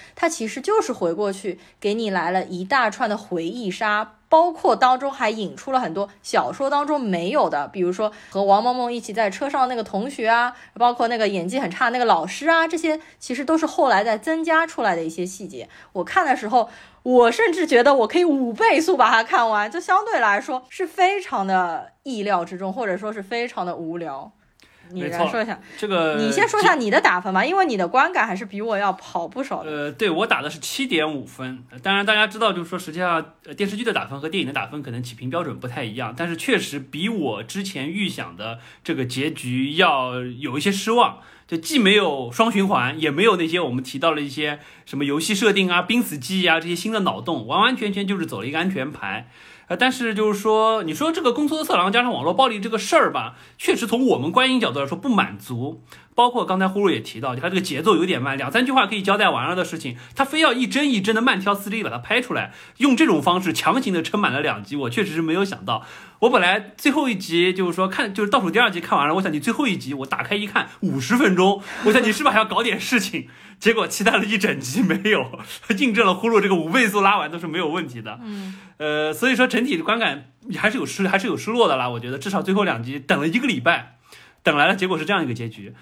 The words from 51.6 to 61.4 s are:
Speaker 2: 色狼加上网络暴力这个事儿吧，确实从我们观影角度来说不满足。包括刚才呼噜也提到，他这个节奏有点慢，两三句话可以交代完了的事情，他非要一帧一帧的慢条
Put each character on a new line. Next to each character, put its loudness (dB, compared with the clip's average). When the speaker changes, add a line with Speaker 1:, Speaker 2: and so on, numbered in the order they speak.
Speaker 2:
色 0
狼 2
加 4
上 0
网 -4
络 0
暴 4
力 -2
这 -6
个 -2
事 0
儿 4
吧， -6
确 0
实 -4
从 2
我 4
们 -2
观 4
影 2
角 2
度 -4
来 -2
说 -6
不 -4
满 0
足。 -8
包 6
括 -2
刚 0
才 2
呼 0
噜 4
也 0
提 -12
到， -4
他 -4
这 -4
个 2
节 -4
奏 6
有 2
点 -2
慢， -2
两 -4
三 2
句 0
话 4
可 -6
以 -4
交 2
代 4
完 0
了 -2
的 0
事 -6
情， -8
他 0
非 0
要 6
一 0
帧 0
一 2
帧 2
的 4
慢 2
条 0